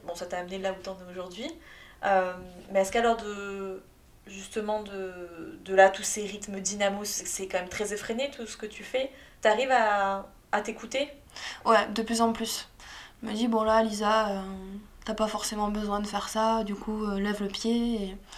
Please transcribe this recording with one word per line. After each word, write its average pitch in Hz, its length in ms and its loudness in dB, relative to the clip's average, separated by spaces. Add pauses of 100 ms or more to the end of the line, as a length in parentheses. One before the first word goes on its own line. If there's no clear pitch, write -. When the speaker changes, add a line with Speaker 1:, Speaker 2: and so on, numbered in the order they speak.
Speaker 1:
Bon, 170 80 -6
ça 180 120 -8
t'a 180 120 -6
amené 180 200 -6
là 190 140 -2
où 190 100 -12
t'en 190 160 -10
es 180 120 -16
aujourd'hui. 185 400 -10 (540)
Euh, 185 280 4 (400)
mais 190 80 4
est-ce 196 120 2
qu'à 233 80 2
l'heure 226 160 4
de, 196 680 -8 (440)
justement, 208 560 -4
de, 180 800 -10
de 190 100 -2
là, 190 140 12
tous 202 140 -2
ces - 240 -2
rythmes 196 340 -8
dynamos, 202 440 0
c'est, 185 220 -6
c'est 190 220 -6
quand 185 100 0
même 180 120 -6
très 202 240 -4
effréné 233 420 -4
tout 226 100 -10
ce - 120 -12
que 220 80 -10
tu 208 180 -14
fais, 262 260 -2 (300)
t'arrives 226 320 6
à, 202 540 4 (260)
à 208 80 4
t'écouter ? 262 500 -4 (540)
Speaker 2:
Ouais, 214 240 6
de 208 140 -2
plus 226 180 0
en 226 120 6
plus. - 360 -6 (540)
Je 220 60 -6
me 214 60 -4
dis, 233 140 2
bon 226 140 4
là, 220 200 6
Lisa, 214 460 2
euh, 196 140 -2 (640)
t'as 220 80 -2
pas 214 120 0
forcément 208 420 -2
besoin 208 320 -2
de 208 60 -4
faire 202 220 -4
ça, 220 360 2
du 202 100 -4
coup, 214 320 -4
euh, 196 120 0
lève 208 240 0
le 196 60 -2
pied. 233 540 0
Et 190 140 -6 (220)